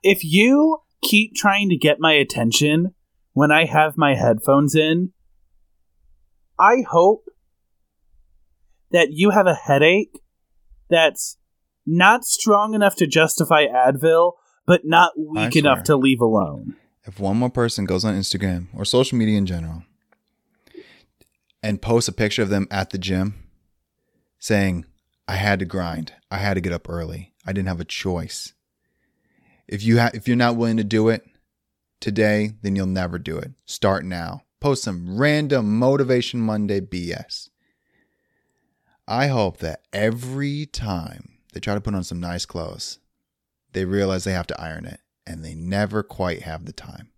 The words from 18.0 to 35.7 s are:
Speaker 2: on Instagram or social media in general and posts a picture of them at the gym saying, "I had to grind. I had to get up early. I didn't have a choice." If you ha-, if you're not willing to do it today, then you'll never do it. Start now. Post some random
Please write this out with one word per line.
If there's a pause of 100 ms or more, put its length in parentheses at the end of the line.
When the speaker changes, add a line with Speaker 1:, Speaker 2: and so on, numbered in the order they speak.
Speaker 2:
on
Instagram
or
social
media
in
general (1800)
and
posts
a
picture
of
them
at
the
gym (1040)
saying, (400)
"I
had
to
grind. (180)
I
had
to
get
up
early. (100)
I
didn't
have
a
choice." (1160)
If
you
ha-,
if
you're
not
willing
to
do
it (720)
today, (100)
then
you'll
never
do
it. (140)
Start
now. (180)
Post
some
random